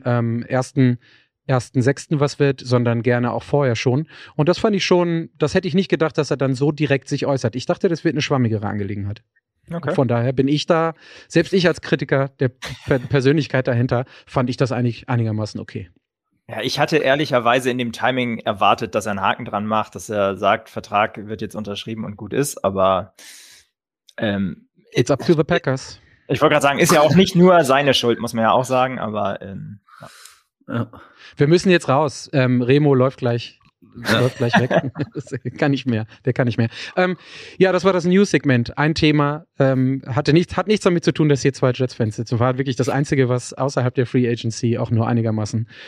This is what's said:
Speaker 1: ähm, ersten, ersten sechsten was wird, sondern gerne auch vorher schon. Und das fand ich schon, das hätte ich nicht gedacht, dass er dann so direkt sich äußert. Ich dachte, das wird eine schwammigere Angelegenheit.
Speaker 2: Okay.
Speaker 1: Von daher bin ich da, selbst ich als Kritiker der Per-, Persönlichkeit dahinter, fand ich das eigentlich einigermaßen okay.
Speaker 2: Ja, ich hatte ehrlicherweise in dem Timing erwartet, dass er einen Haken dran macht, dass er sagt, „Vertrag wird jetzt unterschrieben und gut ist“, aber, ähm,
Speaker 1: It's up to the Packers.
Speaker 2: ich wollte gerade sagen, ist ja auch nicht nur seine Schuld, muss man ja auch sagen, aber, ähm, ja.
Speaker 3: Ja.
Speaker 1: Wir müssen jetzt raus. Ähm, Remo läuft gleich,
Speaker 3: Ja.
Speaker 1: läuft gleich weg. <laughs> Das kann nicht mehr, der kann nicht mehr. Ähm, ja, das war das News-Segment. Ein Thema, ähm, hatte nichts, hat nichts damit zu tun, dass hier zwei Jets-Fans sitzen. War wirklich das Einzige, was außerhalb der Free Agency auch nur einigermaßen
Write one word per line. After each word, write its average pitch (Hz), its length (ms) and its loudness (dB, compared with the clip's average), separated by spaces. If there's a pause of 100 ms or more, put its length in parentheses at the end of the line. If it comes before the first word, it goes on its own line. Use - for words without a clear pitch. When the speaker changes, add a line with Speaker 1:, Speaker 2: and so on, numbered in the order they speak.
Speaker 1:
ähm, 120 380 -2
ersten, 127 560 0 (460)
ersten 131 360 -2
sechsten 139 380 -2
was 143 200 -2
wird, 139 220 0
sondern 120 420 0
gerne 120 280 0
auch 113 120 -6
vorher 139 320 0
schon. 135 320 -2 (280)
Und 151 140 2
das 175 80 2
fand 214 180 2
ich 180 100 -2
schon, 175 520 0
das 151 160 -2
hätte 190 140 0
ich 147 80 -2
nicht 190 140 0
gedacht, 160 280 0
dass 151 140 -2
er 143 60 0
dann 135 180 0
so 143 160 0
direkt 143 360 -2
sich - 180 -4
äußert. 131 300 -2
Ich 127 100 -8
dachte, 175 240 0
das 165 140 -4
wird 165 100 0
eine 147 80 -4
schwammigere 110 440 0
Angelegenheit. 101 580 -6 (480)
Speaker 2:
Okay. 160 220 -6
Speaker 1:
Von 135 140 2
daher 120 240 0
bin 135 160 0
ich 147 200 -2
da, 165 260 2 (340)
selbst - 240 0
ich 180 160 2
als 156 140 0
Kritiker 139 480 -2 (100)
der 131 100 0
Per-, - 500 -4
Persönlichkeit 135 680 0
dahinter, 123 380 0 (200)
fand 127 240 -2
ich 123 80 -6
das 120 140 0
eigentlich 120 380 -4
einigermaßen 110 500 -4
okay. 104 300 -12 (580)
Speaker 2:
Ja, 110 140 -10
ich 131 160 -4
hatte 151 200 0
ehrlicherweise 127 760 0
in 127 80 -2
dem 120 120 -4
Timing 123 460 -2
erwartet, 107 560 0
dass 107 140 -4
er 104 60 -2
einen 98 80 -6
Haken 110 240 -2
dran 104 200 -6
macht, 107 300 -4
dass - 140 -14
er 98 280 -2
sagt, 101 320 0
„Vertrag 104 580 -4
wird 107 140 -12
jetzt 104 140 -10
unterschrieben 104 500 -10
und 104 120 -12
gut 104 160 -12
ist“, 139 300 -4
aber, 95 520 0 (1000)
ähm, 98 500 -4 (240)
Speaker 1:
It's - 180 0
up 139 160 -2
to 175 80 4
the 156 100 2
Packers. - 560 -4 (280)
Speaker 2:
ich 127 140 -2
wollte 147 120 4
gerade 147 100 2
sagen, 139 140 2
ist 170 140 4
ja 156 100 6
auch 151 140 4
nicht 185 200 4
nur 175 280 8
seine 135 320 4
Schuld, 117 240 0
muss 117 140 -8
man 113 100 0
ja 110 80 4
auch 120 140 2
sagen, 127 340 -2
aber, 104 420 -6
ähm, 101 380 -14 (880)
ja. - 80 -8
Speaker 3:
Ja. 117 160 -6 (460)
Speaker 1:
Wir 143 100 4
müssen 180 240 4
jetzt 170 180 2
raus. 139 420 0
Ähm, 127 300 4
Remo 139 320 4
läuft 131 260 2
gleich, 120 400 -4 (480)
Speaker 3:
Ja. 110 120 2
Speaker 1:
läuft 127 180 0
gleich 120 220 0
weg. 131 120 0
<laughs> 147 420 -2
Das - 200 -12 (240)
kann 147 140 0
nicht 127 140 -4
mehr, 110 220 -2 (180)
der 127 80 0
kann 131 120 -2
nicht 117 120 -2
mehr. 117 120 0 (260)
Ähm, 185 220 0 (400)
ja, 185 140 4
das 180 140 0
war 190 80 4
das 170 120 -2
News-Segment. 175 720 2
Ein 151 180 0
Thema, 151 500 2 (140)
ähm, 135 480 0
hatte 139 260 0
nichts, 170 240 2
hat - 100 0
nichts 208 160 2
damit 180 200 2
zu 160 100 2
tun, 156 160 2
dass 139 120 2
hier 135 120 0
zwei 131 180 0
Jets-Fans 123 440 -4
sitzen. 117 240 -4
War 127 180 2
wirklich 135 180 -4
das 127 140 -2
Einzige, 135 400 0
was 123 240 -4
außerhalb 131 400 -2
der 127 120 0
Free 123 240 0
Agency 117 480 -2
auch 110 140 -4
nur 113 160 2
einigermaßen 113 600 -2 (200)